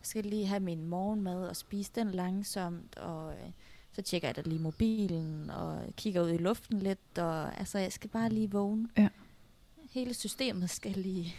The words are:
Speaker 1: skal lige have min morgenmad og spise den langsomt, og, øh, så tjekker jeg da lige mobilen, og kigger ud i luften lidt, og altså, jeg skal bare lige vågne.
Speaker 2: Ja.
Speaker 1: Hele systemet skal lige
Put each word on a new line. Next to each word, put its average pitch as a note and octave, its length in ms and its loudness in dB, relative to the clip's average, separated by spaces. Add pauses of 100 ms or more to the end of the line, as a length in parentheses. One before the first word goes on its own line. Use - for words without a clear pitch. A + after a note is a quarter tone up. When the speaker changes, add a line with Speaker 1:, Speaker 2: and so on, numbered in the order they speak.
Speaker 1:
skal A3 220 -4
lige G#3 200 2
have G3+ 140 2
min E3+ 280 -2
morgenmad F#3 600 0
og F3 80 -6
spise - 400 -6
den A3 160 0
langsomt, F3+ 840 -2
og, D#3+ 340 -6
øh, - 180 -10 (460)
så G#3 60 -6
tjekker F3 260 0
jeg A#2+ 80 0
da D3 60 -6
lige D#3+ 200 0
mobilen, D#3+ 880 0
og D#3 320 -4 (160)
kigger F#3 260 2
ud E3+ 80 4
i E3+ 60 4
luften G3+ 420 0
lidt, F#3+ 380 -2
og D#3+ 420 0
altså, G3 200 -2
jeg F#3+ 120 0
skal - 180 -8
bare A3+ 200 2
lige A3 220 2
vågne. G#3 360 2 (100)
Speaker 2:
Ja. G#3 100 10 (840)
Speaker 1:
Hele B3+ 220 -2
systemet G3 560 0
skal - 220 -4
lige F#3 480 -2